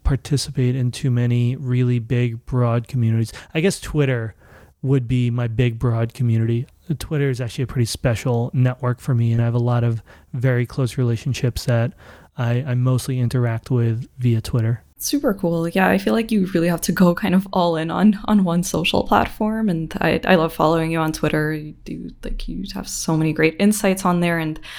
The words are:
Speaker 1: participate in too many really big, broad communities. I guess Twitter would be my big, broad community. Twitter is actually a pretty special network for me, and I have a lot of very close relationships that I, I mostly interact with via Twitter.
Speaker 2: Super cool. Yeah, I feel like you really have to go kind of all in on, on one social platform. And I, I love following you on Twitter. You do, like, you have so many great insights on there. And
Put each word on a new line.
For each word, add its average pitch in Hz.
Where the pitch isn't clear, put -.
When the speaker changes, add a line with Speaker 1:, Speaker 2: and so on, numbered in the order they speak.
Speaker 1:
participate 131
in 123
too -
many 120
really 123
big, 120
broad 120
communities. 113
I 160
guess 190
Twitter 127
would 131
be 123
my 120
big, 113
broad 117
community. 117
Twitter 143
is 123
actually 123
a 120
pretty 123
special 120
network 127
for 135
me, 117
and 117
I 117
have 117
a -
lot 120
of 113
very 123
close 131
relationships 120
that 120
I, 120
I 127
mostly 127
interact 120
with 117
via 120
Twitter. 113
Speaker 2:
Super 285
cool. 170
Yeah, 190
I -
feel 202
like 226
you 202
really 175
have 170
to 180
go 175
kind 180
of 196
all 175
in 160
on, 190
on 208
one 175
social -
platform. 214
And 160
I, 160
I 185
love 160
following 160
you 165
on 156
Twitter. 156
You 151
do, -
like, -
you 170
have -
so -
many 156
great 160
insights 196
on 175
there. 170
And 156